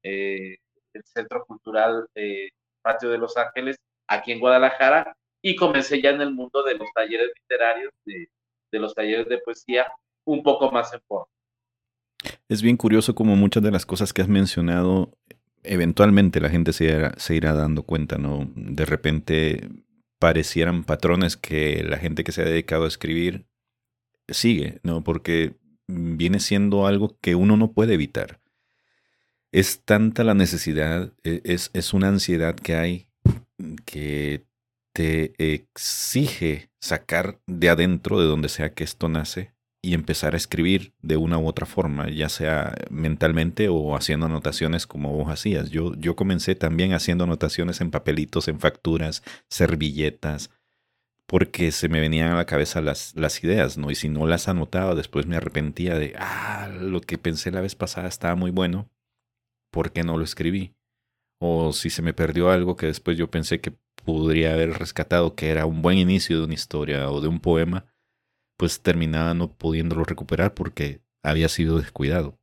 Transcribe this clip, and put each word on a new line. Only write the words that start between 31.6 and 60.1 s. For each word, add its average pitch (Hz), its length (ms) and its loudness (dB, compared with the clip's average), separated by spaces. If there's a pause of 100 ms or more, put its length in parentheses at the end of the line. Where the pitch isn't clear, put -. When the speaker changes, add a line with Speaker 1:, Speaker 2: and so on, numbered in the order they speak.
Speaker 2:
es 90 200 -4
una 95 140 4
ansiedad 85 480 0
que 82 200 -4
hay 87 320 -2 (800)
que 73 600 -6 (480)
te 80 400 0 (200)
exige - 1160 -4 (100)
sacar 85 680 -4
de 87 220 2
adentro, 87 500 2
de 82 80 6
donde 76 200 0
sea 76 260 -6
que - 100 -8
esto - 260 -6
nace, 80 420 -6 (340)
y 90 100 0
empezar 78 380 -2
a 85 40 -2
escribir 90 640 0
de 78 160 0
una 82 200 0
u 80 100 0
otra 78 180 -4
forma, 76 440 -4
ya 76 200 -4
sea 78 440 -2 (160)
mentalmente 80 800 0
o 76 300 0
haciendo 78 300 -2
anotaciones 80 600 -2
como 73 240 -6
vos 76 180 -2
hacías. 76 420 -2
Yo, 82 240 -2
yo 82 200 -2
comencé 92 400 0
también 85 380 2
haciendo 87 320 0
anotaciones 85 560 -2
en 82 100 -2
papelitos, 76 560 -2
en 78 140 -6
facturas, 80 640 0 (260)
servilletas, 76 1040 -2 (720)
porque 87 460 2
se 80 180 -2
me 80 100 2
venían 80 300 2
a 85 60 2
la 85 100 0
cabeza 73 340 0
las, 71 360 -4
las 78 280 -4
ideas, 82 340 2
¿no? 73 140 -6
Y 71 40 -4
si 78 120 -6
no 76 180 -2
las 82 220 0
anotaba, 92 480 -2
después 73 300 -4
me 85 100 -4
arrepentía 80 600 -4
de, 76 220 -4
"Ah, 104 520 -10 (100)
lo 92 220 -4
que - 160 -8
pensé 85 340 -4
la 92 80 -4
vez 95 160 -6
pasada 90 320 -8
estaba 87 280 -4
muy 90 160 -2
bueno, 92 380 -2 (800)
¿por 82 220 -4
qué 85 120 -4
no 82 140 -2